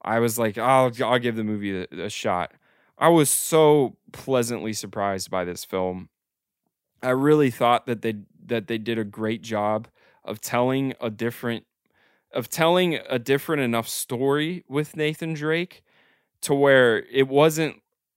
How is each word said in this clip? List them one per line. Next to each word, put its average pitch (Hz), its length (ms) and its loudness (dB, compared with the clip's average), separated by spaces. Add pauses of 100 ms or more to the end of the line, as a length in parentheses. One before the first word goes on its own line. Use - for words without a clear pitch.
I 113 200 -2
was 117 180 0
like, 110 180 -2
"I'll, 127 340 2 (140)
I'll 123 140 2
give 120 180 -4
the 110 80 -4
movie 101 380 -4
a, 87 220 -10
a 101 40 -6
shot." 92 440 -4 (440)
I 147 120 2
was 160 200 6
so 151 680 4 (160)
pleasantly 117 600 -4
surprised 101 580 -6
by 92 140 -2
this 87 200 -10
film. 92 440 -6 (920)
I 127 80 -2
really 143 400 4
thought 120 360 2
that 120 160 -4
they, 113 120 -2 (320)
that 113 220 -4
they 117 100 -4
did 110 200 -4
a 113 60 -2
great 110 380 -6
job 107 460 -2 (360)
of 107 160 -12
telling 131 600 -2
a 117 100 -6
different, 117 560 -6 (640)
of 117 160 -6
telling 170 520 0 (100)
a 131 80 -2
different 139 440 -2
enough 117 260 -2
story 143 800 -4
with 147 280 -6
Nathan 156 380 -4
Drake 160 480 -4 (600)
to 147 120 0
where 131 560 6
it 135 180 2
wasn't 151 540 2 (340)